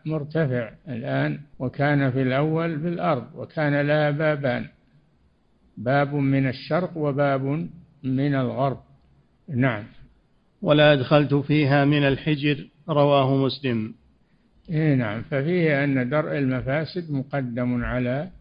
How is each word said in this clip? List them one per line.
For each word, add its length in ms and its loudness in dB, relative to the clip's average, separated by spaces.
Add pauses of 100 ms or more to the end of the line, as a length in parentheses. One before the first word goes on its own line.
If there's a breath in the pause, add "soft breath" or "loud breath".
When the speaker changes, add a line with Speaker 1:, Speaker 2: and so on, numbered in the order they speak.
Speaker 1:
مرتفع 640 -4 (160)
الآن، 520 -4 (200)
وكان 520 0
في 100 0
الأول 560 0
بالأرض، 580 -2
وكان 460 -2
لها 300 2
بابان، 540 -2 (1120)
باب 360 0
من 340 2
الشرق 500 -4
وباب 720 0 (340)
من 320 0
الغرب. 440 -2 (680)
نعم. 360 0 (760)
Speaker 2:
"ولا 320 6
أدخلت 400 2
فيها 520 4
من 180 4
الحجر"، 640 0 (220)
رواه 460 4
مسلم. 580 -2 (760)
Speaker 1:
إيه 260 2
نعم، 260 -2
ففيه 640 0
أن 260 0
درء 280 -2
المفاسد 760 -4
مقدم 720 -4
على 460 -4 (120)